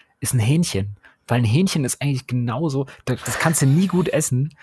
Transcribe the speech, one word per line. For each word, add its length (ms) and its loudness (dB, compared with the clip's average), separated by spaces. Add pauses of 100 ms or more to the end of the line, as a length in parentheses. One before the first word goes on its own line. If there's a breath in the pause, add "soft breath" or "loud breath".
(180 soft breath)
ist 160 -4
ein 60 2
Hähnchen. 560 0 (340 soft breath)
Weil 120 2
ein 20 2
Hähnchen 400 2
ist 160 -4
eigentlich 260 -2
genauso, 600 -2 (180 loud breath)
da, 100 -2
das 240 -6
kannst 220 2
du 60 4
nie 200 4
gut 220 0
essen. 540 -2